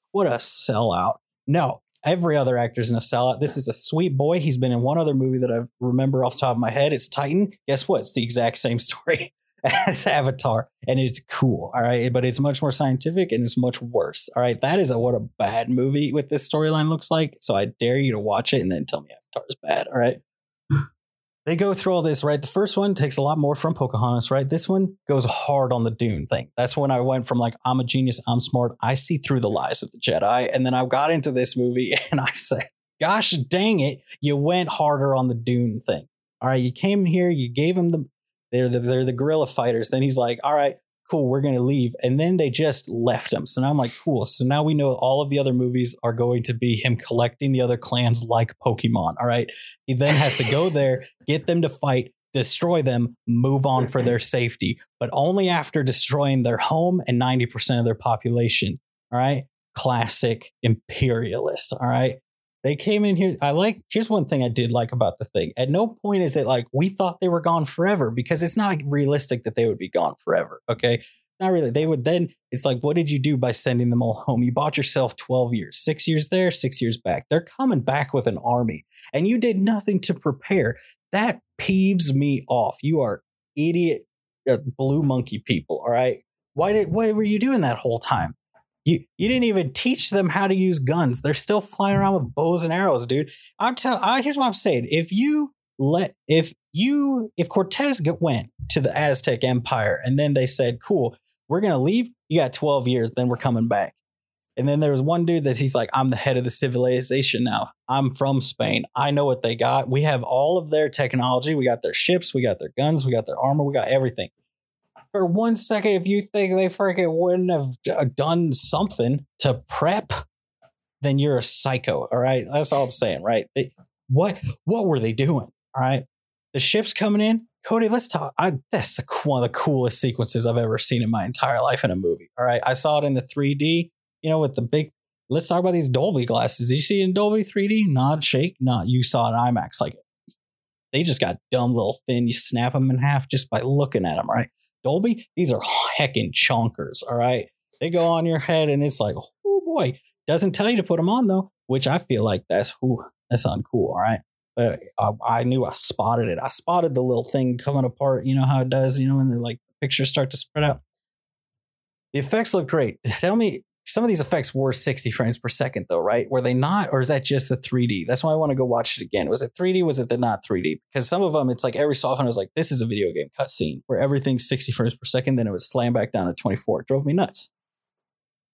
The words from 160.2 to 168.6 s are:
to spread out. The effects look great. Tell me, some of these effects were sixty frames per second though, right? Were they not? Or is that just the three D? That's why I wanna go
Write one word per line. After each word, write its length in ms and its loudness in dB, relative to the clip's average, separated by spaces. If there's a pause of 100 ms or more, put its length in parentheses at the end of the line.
to 40 2
spread 280 0
out. 180 -2 (1300)
The 80 -4
effects 320 2
look 160 0
great. 360 -2
Tell 320 -2
me, 280 0 (220)
some 160 2
of 60 2
these 120 2
effects 340 0
were 180 0
sixty 380 2
frames 280 0
per 100 -6
second 420 2
though, 80 0
right? 320 0
Were 100 -2
they 140 0
not? 360 0
Or 100 0
is 80 0
that 140 0
just 280 0
the 60 0
three 300 -2
D? 220 -4
That's 160 -2
why 80 0
I 40 0
wanna 180 0
go 100 -2